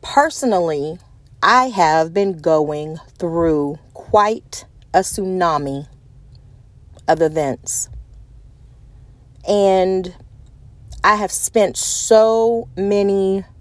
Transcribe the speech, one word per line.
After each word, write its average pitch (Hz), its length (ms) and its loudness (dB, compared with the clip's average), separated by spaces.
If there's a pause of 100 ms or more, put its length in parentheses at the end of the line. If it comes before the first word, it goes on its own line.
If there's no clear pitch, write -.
Personally, 180 960 -2 (440)
I 247 260 4
have 165 440 2
been 196 260 -2
going 156 600 -2 (200)
through 160 600 -2 (160)
quite - 720 -2 (280)
a 180 80 4
tsunami 165 880 -4 (1200)
of 160 160 2
events. 151 640 -4 (1600)
And 190 680 2 (920)
I 202 100 6
have 208 160 -4
spent - 460 0
so 226 1000 2
many 196 680 0 (160)